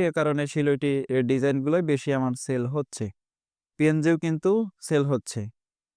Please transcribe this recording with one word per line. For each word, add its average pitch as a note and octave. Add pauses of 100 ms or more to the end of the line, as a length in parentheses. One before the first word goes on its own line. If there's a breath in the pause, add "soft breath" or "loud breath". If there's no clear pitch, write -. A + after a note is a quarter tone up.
এ E3
কারণে D3
সিলইটি, C#3+ (180)
এ, B2+
ডিজাইনগুলোই C3+
বেশি D3
আমার C3
সেল B2+
হচ্ছে, C3+ (760)
পিএনজিও D#3
কিন্তু D#3+ (300)
সেল D3
হচ্ছে। B2+ (560)